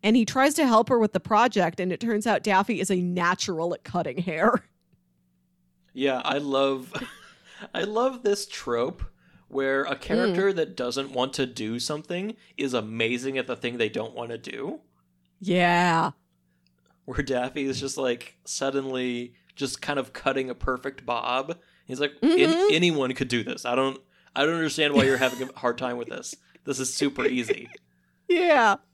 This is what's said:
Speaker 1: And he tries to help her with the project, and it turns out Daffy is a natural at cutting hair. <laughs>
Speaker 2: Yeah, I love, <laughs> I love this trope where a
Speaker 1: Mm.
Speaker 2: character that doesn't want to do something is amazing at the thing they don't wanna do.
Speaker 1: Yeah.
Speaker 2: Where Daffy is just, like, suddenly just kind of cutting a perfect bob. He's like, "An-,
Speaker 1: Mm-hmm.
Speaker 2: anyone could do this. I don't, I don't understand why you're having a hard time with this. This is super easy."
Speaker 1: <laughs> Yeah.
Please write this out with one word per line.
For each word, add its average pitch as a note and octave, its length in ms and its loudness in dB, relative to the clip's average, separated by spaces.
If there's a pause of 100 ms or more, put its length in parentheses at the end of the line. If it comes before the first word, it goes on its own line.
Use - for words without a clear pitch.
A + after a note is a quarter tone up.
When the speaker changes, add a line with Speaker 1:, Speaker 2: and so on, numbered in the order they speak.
Speaker 1:
And A3 140 6
he A#3 80 6
tries C4+ 300 2
to D#4 120 2
help A3+ 220 6
her B3 100 4
with A3 140 2
the F3+ 80 -2
project, G#3 600 2
and F#3 120 0
it - 80 -6
turns A3 260 -2
out G#3+ 160 2
Daffy G3 380 2
is F#3 100 -2
a F#3+ 100 2
natural F3 760 0
at - 100 -14
cutting D#3 340 -4
hair. F#3 500 0
<laughs> - 1200 -20
Speaker 2:
Yeah, C3 320 0
I D3 140 0
love, C#3 540 0 (500)
<laughs> - 320 -20
I - 80 -2
love A#3+ 400 -2
this G3+ 240 0
trope B2 560 -4 (460)
where C3+ 360 0
a C#3+ 120 -4
Speaker 1:
Mm. - 40 -16
Speaker 2:
character G3 520 2
that F3 240 -2
doesn't C3 360 -4
want C3 220 -2
to C3+ 120 -2
do A2 340 -6
something F3 560 -6 (200)
is C3+ 180 -4
amazing A#2 600 -2
at B2+ 120 -2
the A#2+ 80 -4
thing A#2+ 220 -6
they A2+ 100 2
don't A2 260 -6
wanna A#2 240 -8
do. C#3 420 -10 (600)
Speaker 1:
Yeah. F3 720 2 (920)
Speaker 2:
Where C3+ 160 -4
Daffy C3 420 -2
is B2+ 160 -4
just, C3+ 160 -8
like, B2 480 -4
suddenly C3 880 -4 (240)
just C3+ 240 -6
kind C#3+ 180 -4
of B2+ 140 -6
cutting C3+ 380 -2
a A#2+ 40 -6
perfect C3 520 -6
bob. B2+ 500 -4 (300)
He's B2+ 140 -8
like, C#3+ 120 -2 (100)
"An-, B3+ 80 4
Speaker 1:
Mm-hmm. - 440 4
Speaker 2:
anyone D#3 400 2
could B2+ 140 -4
do A#2+ 140 -2
this. - 220 -8
I A#2+ 100 0
don't, C3+ 240 0 (380)
I C#3 80 2
don't D#3+ 100 2
understand D#3 400 0
why C3+ 100 6
you're C3+ 120 4
having B2+ 320 0
a - 100 -16
hard A#2+ 200 0
time B2 180 -4
with A#2+ 140 -8
this. - 240 -10 (300)
This C3+ 140 -4
is B2+ 160 -4
super C#3 320 0
easy." B2+ 440 -2 (280)
Speaker 1:
<laughs> - 300 -20
Yeah. D#4 480 6 (180)